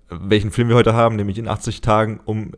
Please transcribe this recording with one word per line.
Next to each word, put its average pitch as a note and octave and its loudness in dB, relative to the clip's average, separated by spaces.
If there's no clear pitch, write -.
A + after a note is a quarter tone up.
welchen G2 0
Film A#2+ 0
wir A#2 4
heute A2+ 6
haben, A2+ 2
nämlich G2+ -4
In A2+ -8
achtzig - -6
Tagen A2 0
um G#2+ -6